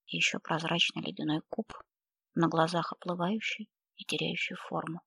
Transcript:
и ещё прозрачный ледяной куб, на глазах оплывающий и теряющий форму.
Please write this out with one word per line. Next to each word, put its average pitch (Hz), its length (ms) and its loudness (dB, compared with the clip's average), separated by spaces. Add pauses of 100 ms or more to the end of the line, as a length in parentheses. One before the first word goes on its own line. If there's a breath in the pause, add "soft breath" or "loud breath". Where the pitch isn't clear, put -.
и - 100 -6
ещё - 240 2
прозрачный 165 640 0
ледяной 156 460 0
куб, - 240 -6 (640)
на 165 140 4
глазах 165 440 2
оплывающий 180 760 -2 (280)
и - 80 -10
теряющий 170 520 -2
форму. 165 500 -4